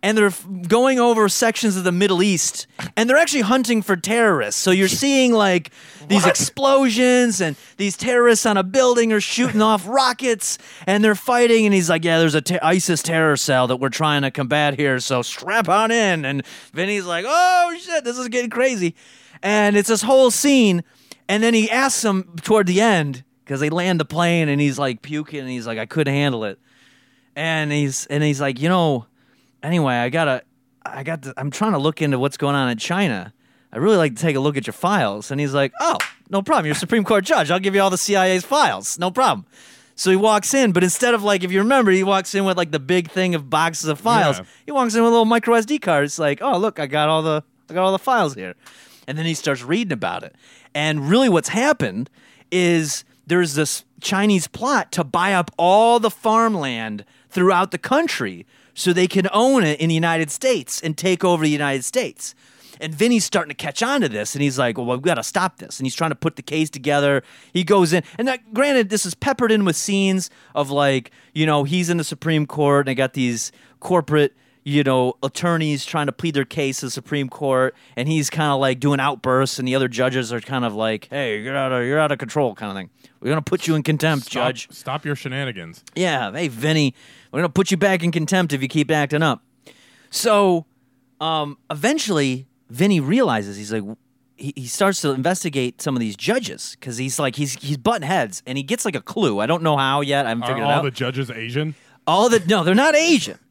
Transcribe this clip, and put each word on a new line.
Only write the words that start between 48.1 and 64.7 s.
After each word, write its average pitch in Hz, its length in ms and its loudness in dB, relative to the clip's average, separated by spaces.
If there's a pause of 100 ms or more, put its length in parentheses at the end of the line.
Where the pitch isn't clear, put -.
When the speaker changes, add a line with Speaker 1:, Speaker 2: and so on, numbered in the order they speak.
Speaker 1:
here." 92 180 -12 (540)
And 139 100 -8
then 160 80 -4
he 165 80 -2
starts 139 300 -4
reading 180 280 -2
about 90 300 -6
it. 82 140 -20 (400)
And 151 340 -2
really 247 200 4
what's 170 200 2
happened 147 600 -2 (400)
is 170 520 0 (220)
there's 170 280 0
this 147 300 -2 (180)
Chinese 196 460 0
plot 240 440 -2
to 175 120 -2
buy 175 300 0
up 175 220 0
all 220 440 4
the 220 100 0
farmland 143 960 -2 (240)
throughout 185 400 2
the 175 80 -8
country 127 680 -2 (260)
so - 180 0
they 180 160 4
can 190 240 0
own 247 320 4
it 151 160 0
in 160 100 0
the 165 40 2
United 165 380 0
States 247 500 -2
and 156 160 -6
take 180 260 0
over 175 200 2
the 156 60 2
United 143 360 -2
States. - 480 -6 (480)
And 160 140 -10
Vinny's 220 300 2
starting 170 240 -2
to 143 60 -12
catch - 280 -6
on 269 180 0
to 156 80 0
this, 107 240 -6
and 143 80 -4
he's 139 160 0
like, 123 200 0